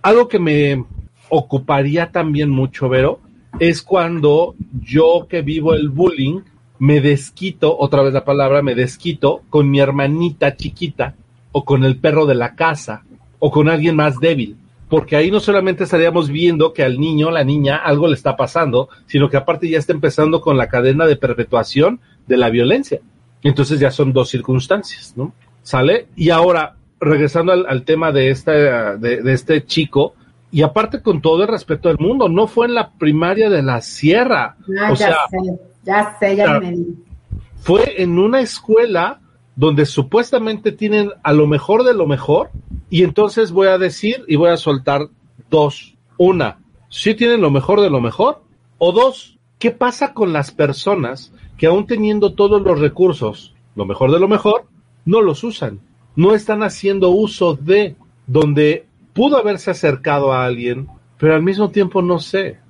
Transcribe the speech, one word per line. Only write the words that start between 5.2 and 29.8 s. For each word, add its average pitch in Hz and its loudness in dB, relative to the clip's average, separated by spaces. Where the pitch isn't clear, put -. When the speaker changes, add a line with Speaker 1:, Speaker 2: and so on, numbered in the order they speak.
Speaker 1:
que 170 -4
vivo 151 -2
el 151 0
bullying, 160 0
me 143 4
desquito, 151 -2
otra 139 0
vez 135 2
la 135 -2
palabra, 139 2
me 131 -2
desquito 139 -2
con 143 2
mi 139 2
hermanita 143 0
chiquita, 147 -8
o 143 -4
con 135 2
el 131 0
perro 156 0
de 135 2
la 120 -4
casa, 151 -6
o 147 0
con 147 2
alguien 160 0
más 147 0
débil. 139 -2
Porque 156 0
ahí 160 2
no 208 0
solamente 190 0
estaríamos 165 0
viendo 160 2
que 156 -2
al 127 0
niño, 156 0
la 156 0
niña, 139 0
algo 156 0
le 151 2
está 131 -2
pasando, 131 -2
sino 143 2
que 143 0
aparte 165 -2
ya 160 0
está 151 -4
empezando 156 0
con 151 0
la 123 0
cadena 135 0
de 147 4
perpetuación 127 -2
de 127 2
la 120 2
violencia. 135 0
Entonces 147 0
ya 135 2
son 135 0
dos 127 0
circunstancias, 131 -4
¿no? 131 -10
¿Sale? 160 0
Y 170 0
ahora, 165 2
regresando 156 0
al, 180 2
al 131 -4
tema 160 0
de 135 2
esta, 131 0
de, 117 -4
de 131 0
este 151 0
chico, - -2